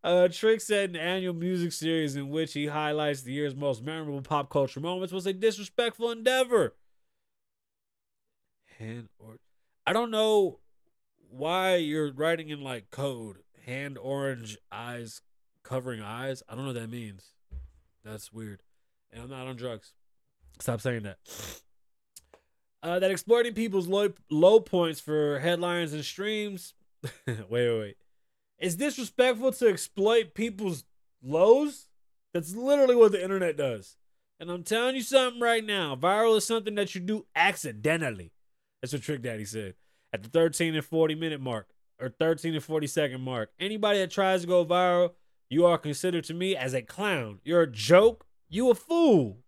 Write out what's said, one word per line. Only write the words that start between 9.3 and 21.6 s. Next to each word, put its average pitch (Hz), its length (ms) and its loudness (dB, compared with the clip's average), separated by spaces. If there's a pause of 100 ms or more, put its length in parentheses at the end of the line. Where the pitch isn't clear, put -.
I 165 60 2
don't 226 180 0
know 214 480 2 (720)
why 180 460 0
you're 151 360 -2
writing 156 360 -2
in, 147 140 -10
like, 127 280 -10
code. 117 480 -8 (260)
Hand 135 320 -10
orange, 123 600 -6 (140)
eyes 117 500 -12 (400)
covering 127 400 -8
eyes. 123 460 -8
I - 60 -14
don't 131 100 -10
know 135 80 -8
what 120 80 -8
that 113 100 -12
means. 110 440 -14 (680)
That's 107 280 -16
weird. 107 280 -14 (520)
And 117 100 -16
I'm 123 80 -14
not 131 160 -12
on 131 100 -10
drugs. 117 360 -10 (680)
Stop 117 200 -2
saying 117 240 -4
that. 95 140 -12 (1600)